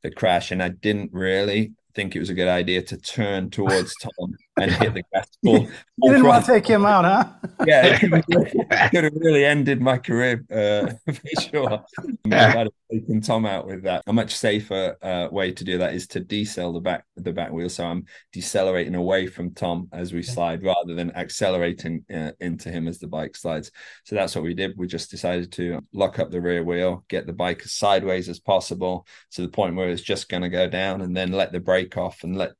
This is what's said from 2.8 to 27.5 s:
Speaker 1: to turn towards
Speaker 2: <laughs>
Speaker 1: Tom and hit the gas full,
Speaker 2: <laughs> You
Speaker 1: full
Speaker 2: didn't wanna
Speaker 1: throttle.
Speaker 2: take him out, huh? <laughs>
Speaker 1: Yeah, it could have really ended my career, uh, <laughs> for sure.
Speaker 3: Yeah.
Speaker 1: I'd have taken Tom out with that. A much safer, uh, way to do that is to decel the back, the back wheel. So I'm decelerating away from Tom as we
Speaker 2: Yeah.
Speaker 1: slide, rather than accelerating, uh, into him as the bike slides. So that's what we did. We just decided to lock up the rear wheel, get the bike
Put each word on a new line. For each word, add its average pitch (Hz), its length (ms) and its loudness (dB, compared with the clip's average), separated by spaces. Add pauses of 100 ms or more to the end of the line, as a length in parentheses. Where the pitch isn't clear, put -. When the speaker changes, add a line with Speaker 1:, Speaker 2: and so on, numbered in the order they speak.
Speaker 1:
to - 140 -10
turn 101 520 -4
towards 95 460 0
Speaker 2:
<laughs> - 60 -20
Speaker 1:
Tom - 340 -10 (220)
and 95 140 2
hit 87 220 2
the 92 180 -6
gas 95 160 -2 (160)
full, 117 100 8
Speaker 2:
<laughs> 107 100 8
You - 40 -4 (320)
Speaker 1:
full 262 120 8
Speaker 2:
didn't 269 160 10
wanna - 140 8
Speaker 1:
throttle. - 140 6
Speaker 2:
take 208 120 4
him 208 180 6
out, 202 180 6
huh? 190 220 4 (320)
<laughs> - 80 -2
Speaker 1:
Yeah, 135 340 8
it 165 920 2
could 175 140 4
have 151 100 0
really 156 300 6
ended 143 360 2
my 127 160 4
career, 120 540 0
uh, 104 400 2 (100)
<laughs> 156 120 -6
for 151 280 -6
sure. 123 420 -4 (420)
Speaker 3:
Yeah. 110 260 6
Speaker 1:
I'd 117 60 2
have 113 100 0 (240)
taken 110 300 -2
Tom 110 240 0
out 98 200 -4
with 95 180 -12
that. 92 240 -2
A 104 60 0
much 113 220 0
safer, 104 680 -2
uh, 90 300 -4
way 92 220 -2
to 87 100 -12
do 90 160 -4
that 90 140 0
is 90 140 -8
to 90 140 -8
decel 90 520 -6
the 85 80 -6
back, 90 240 -4 (100)
the 90 180 -8
back 85 180 -6
wheel. 85 180 -6
So 85 160 -8
I'm 87 200 -6 (280)
decelerating 92 640 -2
away 92 320 0
from 90 260 -10
Tom 87 400 -6
as 90 200 -10
we 85 80 -4
Speaker 2:
Yeah. - 100 -10
Speaker 1:
slide, 90 320 -4
rather 87 300 0
than 85 180 -6
accelerating, 87 1000 -4
uh, 78 260 -6
into 82 300 -8
him 82 180 -8
as 85 120 -10
the 85 80 -14
bike 78 280 -8
slides. 78 360 -8 (320)
So - 120 -8
that's 95 200 -2
what 85 80 -4
we 85 100 -4
did. 95 240 -6
We 90 100 -6
just 85 240 -10
decided 90 420 -6
to 87 260 -6 (140)
lock 95 260 -2
up 80 100 -2
the 87 120 -6
rear 87 220 -2
wheel, 87 460 -2
get - 160 -6
the 82 80 -10
bike 87 300 -4